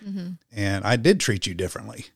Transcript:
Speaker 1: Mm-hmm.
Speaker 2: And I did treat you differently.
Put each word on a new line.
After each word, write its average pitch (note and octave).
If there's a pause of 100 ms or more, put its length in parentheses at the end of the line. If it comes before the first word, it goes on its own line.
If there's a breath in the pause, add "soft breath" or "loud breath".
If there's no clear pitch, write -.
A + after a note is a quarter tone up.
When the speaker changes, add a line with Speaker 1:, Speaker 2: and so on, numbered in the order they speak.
Speaker 1:
Mm-hmm. F#3+ (240)
Speaker 2:
And -
I A2+
did A#2+
treat G2
you F#2
differently. F#2 (100)